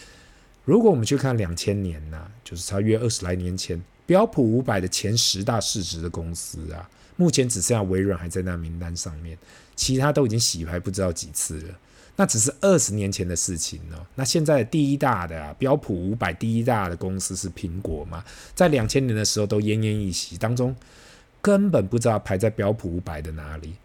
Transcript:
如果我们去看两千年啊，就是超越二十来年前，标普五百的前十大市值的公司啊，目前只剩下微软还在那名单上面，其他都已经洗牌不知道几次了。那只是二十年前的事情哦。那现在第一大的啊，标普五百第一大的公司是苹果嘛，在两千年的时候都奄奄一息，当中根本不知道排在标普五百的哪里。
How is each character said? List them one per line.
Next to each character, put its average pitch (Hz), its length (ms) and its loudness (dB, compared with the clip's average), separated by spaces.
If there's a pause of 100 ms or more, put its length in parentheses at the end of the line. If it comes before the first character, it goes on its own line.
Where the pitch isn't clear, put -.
(640)
如 202 180 6
果 220 80 8
我 160 60 6
们 113 80 0
去 143 120 2
看 131 200 2
两 87 180 0
千 101 260 -2
年 82 220 -4 (100)
啊， 80 160 -12 (140)
就 - 140 -14
是 85 100 -8
超 98 140 -2
越 110 180 4
二 120 100 0
十 110 160 -4
来 90 120 0
年 90 200 -4
前， 87 240 -6 (260)
标 190 200 6
普 - 160 2
五 117 200 4
百 113 180 0
的 90 80 0
前 104 280 -2
十 98 280 0
大 113 160 0
市 - 220 -2
值 85 180 -6
的 85 80 -4
公 85 260 -6
司 78 380 -10
啊， 85 160 -14 (280)
目 175 140 4
前 127 180 2
只 104 120 -2
剩 117 160 2
下 107 60 2
微 92 180 0
软 98 180 2
还 85 100 -8
在 92 140 -4
那 90 140 -4
名 82 240 -8
单 87 160 -8
上 82 220 -8
面， 82 180 -12 (400)
其 131 220 0
他 143 120 4
都 143 160 4
已 - 20 2
经 113 120 0
洗 85 240 0
牌 85 160 -4
不 98 100 -6
知 92 100 -2
道 92 120 2
几 82 200 -8
次 78 300 -6
了。 90 160 -14 (400)
那 196 60 6
只 110 140 0
是 113 140 2 (100)
二 196 160 6
十 - 160 0
年 98 180 0
前 92 160 -2
的 87 80 -2
事 85 220 -2
情 80 200 -6 (140)
哦。 80 80 -12 (140)
那 131 100 -4
现 160 180 2
在 147 220 4
第 143 260 2
一 143 60 2
大 117 300 0
的 82 120 -8
啊， 76 200 -10
标 131 180 4
普 131 180 -2
五 92 220 -2
百 95 160 0
第 113 240 0
一 117 80 0
大 110 240 2
的 87 80 -4
公 95 240 -4
司 92 160 -6
是 92 140 -6
苹 85 320 -8
果 78 240 -6
嘛， 82 180 -10 (300)
在 180 140 6
两 123 200 2
千 135 180 2
年 117 80 2
的 107 80 0
时 - 160 0
候 104 80 2
都 107 140 2
奄 107 160 2
奄 110 160 2
一 104 180 0
息， 85 280 -8
当 117 180 -2
中 123 180 0 (680)
根 202 280 6
本 117 160 4
不 120 120 2
知 117 100 2
道 107 100 4
排 98 200 -2
在 110 100 4
标 107 240 0
普 110 160 -4
五 85 120 -2
百 78 200 -8
的 80 120 -8
哪 78 260 -10
里。 76 160 -12 (100)